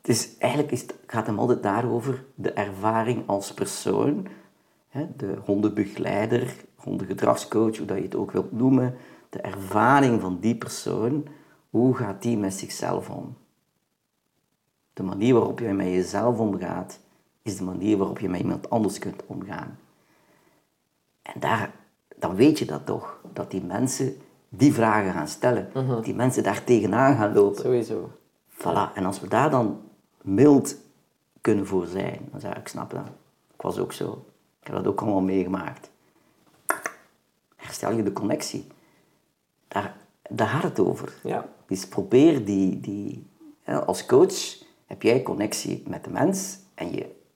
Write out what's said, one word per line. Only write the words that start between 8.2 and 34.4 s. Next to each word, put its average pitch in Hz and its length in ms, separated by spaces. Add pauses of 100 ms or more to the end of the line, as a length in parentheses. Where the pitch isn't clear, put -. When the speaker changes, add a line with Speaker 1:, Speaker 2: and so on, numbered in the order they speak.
Speaker 1:
wilt - 200
noemen, 127 440 (340)
de - 120
ervaring 104 800
van 92 180
die 113 160
persoon, 117 720 (420)
hoe 123 260
gaat 104 260
die 117 160
met 98 160
zichzelf - 560
om? - 260 (1600)
De 95 100
manier 98 300
waarop - 260
jij 98 140
met 95 140
jezelf 101 520
omgaat, 92 600 (420)
is 98 160
de 90 60
manier 92 340
waarop 92 220
je 92 100
met 90 100
iemand 92 300
anders 107 300
kunt - 280
omgaan. 95 500 (1400)
En - 180
daar, 98 320 (440)
dan 87 200
weet 147 240
je 131 60
dat - 200
toch, - 340 (140)
dat - 180
die 92 120
mensen 123 520 (340)
die 135 240
vragen 107 400
gaan 78 140
stellen, - 460
Speaker 2:
Mhm. 131 280
Speaker 1:
die 113 140
mensen 123 280
daar 98 200
tegenaan 120 520
gaan 104 180
lopen. 101 280
Speaker 2:
Sowieso. 113 500 (380)
Speaker 1:
Voilà. 90 460
En 95 100
als 95 140
we 85 80
daar 127 220
dan 120 320 (400)
mild 127 540 (680)
kunnen 101 260
voor 92 180
zijn, 90 460
dan 101 80
zeg 101 120
ik, - 60
"Ik - 100
snap - 240
dat. 95 140 (500)
Ik - 60
was - 180
ook 90 140
zo. - 320 (340)